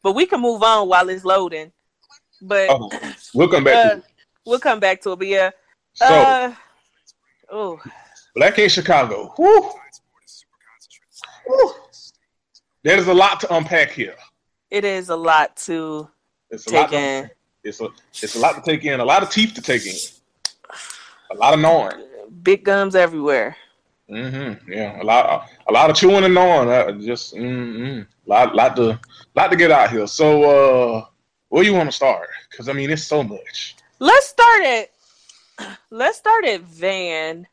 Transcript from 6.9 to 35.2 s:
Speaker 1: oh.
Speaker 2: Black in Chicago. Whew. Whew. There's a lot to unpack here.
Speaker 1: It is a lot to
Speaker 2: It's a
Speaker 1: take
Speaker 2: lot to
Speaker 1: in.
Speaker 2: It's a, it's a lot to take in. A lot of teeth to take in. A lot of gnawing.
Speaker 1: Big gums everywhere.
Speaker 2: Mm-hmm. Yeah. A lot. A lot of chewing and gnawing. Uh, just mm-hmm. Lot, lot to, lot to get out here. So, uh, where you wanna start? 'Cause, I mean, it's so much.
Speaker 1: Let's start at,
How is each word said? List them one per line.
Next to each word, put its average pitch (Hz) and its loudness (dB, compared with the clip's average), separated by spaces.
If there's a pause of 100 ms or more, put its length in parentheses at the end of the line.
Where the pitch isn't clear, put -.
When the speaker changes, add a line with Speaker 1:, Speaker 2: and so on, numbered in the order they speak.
Speaker 1:
oh. 190 -10 (540)
Speaker 2:
Black 175 2
in 208 4
Chicago. 139 -2
Whew. 392 4 (1700)
Whew. 523 0 (1080)
There's 180 0
a 180 2
lot 190 4
to 180 -6
unpack 160 0
here. 101 -12 (540)
Speaker 1:
It 202 -4
is 190 -6
a 170 -4
lot 165 0
to 160 -10 (420)
Speaker 2:
It's 113 -16
a 226 -12
Speaker 1:
take 165 2
Speaker 2:
lot 151 0
to 147 -4
Speaker 1:
in. 139 -6 (340)
Speaker 2:
It's 104 -14
a, 110 -10 (340)
it's 107 -10
a 113 -8
lot 151 0
to - -18
take 156 -4
in. 139 -4
A 120 -2
lot 160 2
of 190 -8
teeth 220 -2
to 233 -18
take 120 -4
in. 92 -12 (1400)
A 92 -12
lot 123 2
of 156 0
gnawing. 151 0 (380)
Speaker 1:
Big 190 0
gums 196 -2
everywhere. 147 0 (540)
Speaker 2:
Mm-hmm. 127 -12
Yeah. 101 -10
A 92 -10
lot. - 0 (200)
A - 0
lot 143 4
of 151 -2
chewing 190 4
and 185 4
gnawing. 175 4
Uh, 123 2
just 107 -10
mm-hmm. 120 -10 (240)
Lot, 113 2
lot 123 2
to, 117 0 (360)
lot 190 0
to 180 2
get 170 2
out 127 4
here. 110 -4
So, 151 2
uh, 131 4 (440)
where 170 2
you 208 2
wanna 160 0
start? 104 -2 (280)
'Cause, 113 -14
I 139 -8
mean, 139 -6
it's 156 -4
so 151 -2
much. - -14 (220)
Speaker 1:
Let's 480 4
start 466 4
at, 240 -2 (680)